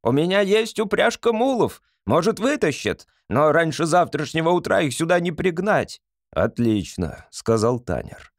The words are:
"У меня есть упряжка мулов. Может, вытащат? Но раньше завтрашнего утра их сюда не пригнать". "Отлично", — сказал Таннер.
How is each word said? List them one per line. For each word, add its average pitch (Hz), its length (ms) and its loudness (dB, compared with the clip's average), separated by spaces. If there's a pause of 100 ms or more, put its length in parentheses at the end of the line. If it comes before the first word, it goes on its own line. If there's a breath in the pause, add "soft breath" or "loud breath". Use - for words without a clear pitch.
"У 113 80 0
меня 175 300 2
есть 208 380 0
упряжка 220 540 0
мулов. 220 500 0 (240)
Может, 165 320 2
вытащат? 208 680 -2 (240)
Но 143 220 2
раньше 160 340 2
завтрашнего 160 640 0
утра 175 320 2
их 139 120 -2
сюда 170 260 0
не 170 120 -2
пригнать". 180 720 -2 (300)
"Отлично", — 104 1000 -2
сказал 113 500 0
Таннер. - 600 -8